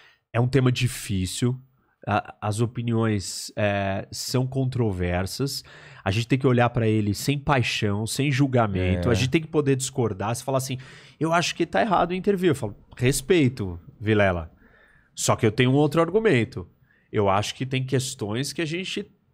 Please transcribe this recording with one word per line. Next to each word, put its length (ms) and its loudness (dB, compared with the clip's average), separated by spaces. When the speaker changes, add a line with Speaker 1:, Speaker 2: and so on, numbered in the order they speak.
Speaker 1:
É 60 0
um 80 2
tema 240 4
difícil, 880 -2
a-, 360 -2
as 180 -2
opiniões, 960 -2
é, 560 -2
são 340 -2
controversas, 1160 -2
a 60 0
gente 180 -2
tem 100 2
que 80 0
olhar 240 4
pra 160 0
ele 280 2
sem 240 -2
paixão, 680 0
sem 240 -2
julgamento, 800 2
Speaker 2:
É. 40 4
Speaker 1:
a 20 4
gente 160 0
tem 100 2
que 80 -12
poder 280 2
discordar, 580 -2
você 100 -10
fala 140 -2
assim, 180 -4
"Eu 140 0
acho 220 0
que 120 -2
tá 140 0
errado 340 2
intervir", 360 2
eu 40 4
falo, 220 -6
"Respeito, 800 2
Vilela, 500 2
só 220 0
que 80 0
eu 80 4
tenho 200 2
um 20 4
outro 260 2
argumento. 680 2
Eu 160 2
acho 260 0
que 120 -6
tem 180 -4
questões 720 -4
que 80 -4
a 20 -2
gente 460 -8